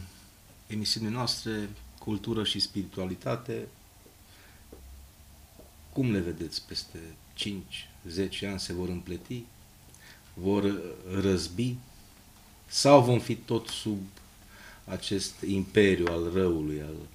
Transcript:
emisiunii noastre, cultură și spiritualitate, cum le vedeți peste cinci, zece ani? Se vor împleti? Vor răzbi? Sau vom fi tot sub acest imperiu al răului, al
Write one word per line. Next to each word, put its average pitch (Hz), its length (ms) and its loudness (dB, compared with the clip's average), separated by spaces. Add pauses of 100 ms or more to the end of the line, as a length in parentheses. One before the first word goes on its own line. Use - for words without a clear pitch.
(680)
emisiunii 107 440 -2
noastre, 110 580 -4 (300)
cultură 107 460 -2
și - 140 -2
spiritualitate, 101 1080 -4 (2250)
cum 131 200 2
le 98 60 2
vedeți 85 480 -4
peste - 320 -10 (360)
cinci, - 540 -8 (200)
zece 95 380 -2
ani? 95 140 -4
Se - 120 -6
vor 90 160 -2
împleti? 90 560 -8 (920)
Vor 98 460 2 (400)
răzbi? 95 560 2 (920)
Sau 139 360 10
vom 120 160 4
fi 110 160 -2
tot - 340 -2
sub 104 300 -4 (840)
acest 95 500 -4 (120)
imperiu 95 600 6
al 85 260 0
răului, 80 480 2
al 78 160 -8 (180)